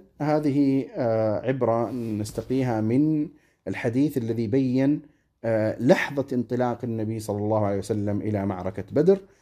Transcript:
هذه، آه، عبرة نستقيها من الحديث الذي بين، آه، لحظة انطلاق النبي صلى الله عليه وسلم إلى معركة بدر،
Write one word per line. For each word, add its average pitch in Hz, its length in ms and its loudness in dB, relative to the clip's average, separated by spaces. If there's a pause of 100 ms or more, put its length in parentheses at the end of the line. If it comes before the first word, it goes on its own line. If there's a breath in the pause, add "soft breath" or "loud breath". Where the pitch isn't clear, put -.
(220)
هذه، 143 640 2 (100)
آه، 110 520 0
عبرة 117 440 2
نستقيها 113 880 -2
من 151 480 2 (380 soft breath)
الحديث 131 500 0
الذي 113 300 -2
بين، 135 540 2 (420 soft breath)
آه، 110 360 0
لحظة 139 540 2
انطلاق 123 500 -2
النبي 113 360 -4
صلى 107 180 -4
الله 107 280 2
عليه 101 120 0
وسلم 101 440 -2
إلى 104 240 -2
معركة 92 460 -4
بدر، 185 300 4 (200 soft breath)